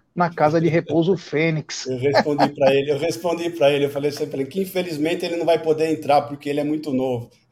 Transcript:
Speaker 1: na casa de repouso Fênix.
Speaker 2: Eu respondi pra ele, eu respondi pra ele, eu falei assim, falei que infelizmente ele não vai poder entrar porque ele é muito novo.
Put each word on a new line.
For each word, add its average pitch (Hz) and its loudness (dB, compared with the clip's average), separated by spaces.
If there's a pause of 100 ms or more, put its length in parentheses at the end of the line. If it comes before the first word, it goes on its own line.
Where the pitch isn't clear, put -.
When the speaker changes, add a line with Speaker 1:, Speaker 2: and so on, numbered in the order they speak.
(140)
Speaker 1:
na 175 0
casa 151 4
de 165 2
repouso 165 2
Fênix. 156 -4
Speaker 2:
Eu 127 -4
respondi 143 2
pra 139 2
ele, 139 2
eu 135 0
respondi 170 -2
pra 143 2
ele, 143 2
eu 143 0
falei 143 -2
assim, 147 -4
falei 135 -4
que 190 -4
infelizmente 175 -2
ele 170 -4
não 165 -2
vai 160 4
poder 160 2
entrar 147 2
porque 143 -10
ele 143 -2
é 143 0
muito 151 -4
novo. 127 -2 (220)